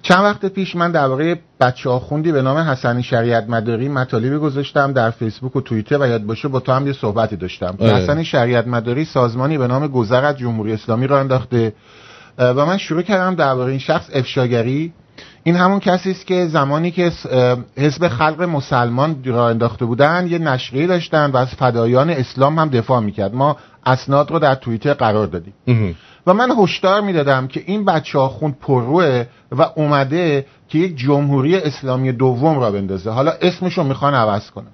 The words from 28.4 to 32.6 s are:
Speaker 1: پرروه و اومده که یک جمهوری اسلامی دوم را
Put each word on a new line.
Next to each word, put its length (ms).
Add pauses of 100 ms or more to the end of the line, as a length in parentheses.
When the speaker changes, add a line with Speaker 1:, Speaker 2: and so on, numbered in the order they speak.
Speaker 1:
پرروه 640 (260)
و 100 (140)
اومده 680 (240)
که 80
یک 200
جمهوری 580
اسلامی 560
دوم 480
را 120